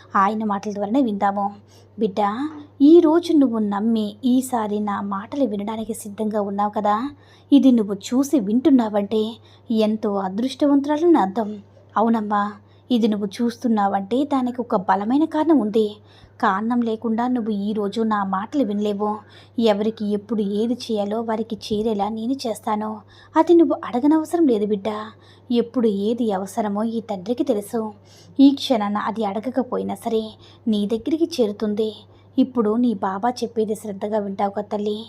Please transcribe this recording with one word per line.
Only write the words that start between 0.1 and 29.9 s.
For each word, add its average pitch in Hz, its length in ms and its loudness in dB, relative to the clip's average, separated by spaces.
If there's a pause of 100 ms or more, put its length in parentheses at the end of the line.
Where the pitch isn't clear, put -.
ఆయన 214 280 2
మాటల 202 280 -4
ద్వారానే 202 300 0
విందాము. 202 480 -2 (480)
బిడ్డ, 214 500 -2 (340)
ఈరోజు 339 500 8
నువ్వు 262 260 4
నమ్మి 208 640 0
ఈసారి 240 560 0
నా 208 200 -4
మాటలు 202 440 -4
వినడానికి 220 500 -4
సిద్ధంగా 214 460 -4
ఉన్నావు 202 300 -2
కదా, 214 400 -2 (420)
ఇది 262 200 8
నువ్వు 214 220 2
చూసి 262 460 0
వింటున్నావంటే 220 960 2 (340)
ఎంతో 214 440 0
అదృష్టవంతురాలు 277 920 0
నా 330 140 6
అర్థం. 202 420 -2 (340)
అవునమ్మా, 208 560 0 (380)
ఇది 233 180 2
నువ్వు 208 180 -2
చూస్తున్నావంటే 220 1000 -2
దానికి 254 360 -2
ఒక 233 160 -2
బలమైన 202 480 0
కారణం 311 340 2
ఉంది. 208 380 0 (440)
కారణం 214 400 0
లేకుండా 226 460 -2
నువ్వు 240 240 -2
ఈరోజు 202 520 -2
నా 214 220 0
మాటలు 202 400 -2
వినలేవు. 208 520 -2 (420)
ఎవరికి 214 540 0
ఎప్పుడు 208 300 -2
ఏది 208 320 -2
చేయాలో 214 460 -4
వారికి 220 340 -4
చేరేలా 208 540 -2
నేను 226 240 -4
చేస్తాను. 214 680 -6 (360)
అది 320 180 6
నువ్వు 311 300 6
అడగనవసరం 311 640 2
లేదు 214 200 2
బిడ్డ. 214 460 -4 (400)
ఎప్పుడు 233 340 2
ఏది 220 460 0
అవసరమో 202 500 -4
ఈ 226 180 -4
తండ్రికి 214 440 -4
తెలుసు. 214 480 -2 (480)
ఈ 277 100 10
క్షణాన 214 480 0
అది 220 260 -4
అడగకపోయినా 208 680 -4